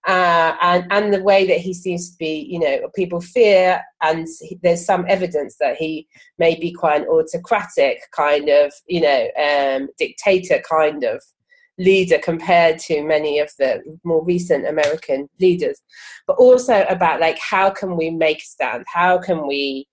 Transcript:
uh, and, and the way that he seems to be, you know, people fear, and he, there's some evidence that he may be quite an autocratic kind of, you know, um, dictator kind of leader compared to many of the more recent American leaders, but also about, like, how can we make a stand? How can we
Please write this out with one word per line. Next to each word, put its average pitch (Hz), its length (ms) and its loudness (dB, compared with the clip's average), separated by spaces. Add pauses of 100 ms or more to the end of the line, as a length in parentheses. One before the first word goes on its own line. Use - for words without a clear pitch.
uh, 170 540 2
and, 180 300 2
and 208 200 0
the 190 120 0
way 196 240 4
that 170 100 2
he 180 160 -6
seems 175 380 -8
to - 80 -20
be, 156 280 -6
you 175 120 -8
know, 135 340 -2
people 175 280 -4
fear, 185 600 4 (220)
and 165 240 -2 (140)
he, - 200 -16
there's 170 240 0
some 180 240 0
evidence 170 500 -2
that 135 180 0
he 160 300 -8 (300)
may 170 160 2
be 165 180 -6
quite 151 300 0
an - 60 -8
autocratic 160 1040 -2
kind 147 380 0
of, 147 220 4 (160)
you 170 140 -2
know, 135 260 2 (140)
um, 139 460 0 (100)
dictator 180 720 -2
kind 151 340 0
of 117 200 -6 (560)
leader 185 400 2
compared 165 580 2
to 151 260 -4
many 151 360 0
of 147 180 -2
the 127 240 -2 (220)
more 160 200 0
recent 175 440 -2
American 147 600 -2 (120)
leaders, 175 420 0 (460)
but - 100 0
also 247 520 6
about, 175 300 0
like, 165 200 0
how 190 320 0
can 185 260 -8
we 160 140 -4
make 160 260 0
a - 80 -20
stand? 123 420 -8
How 180 300 0
can 170 300 -4
we 139 460 -6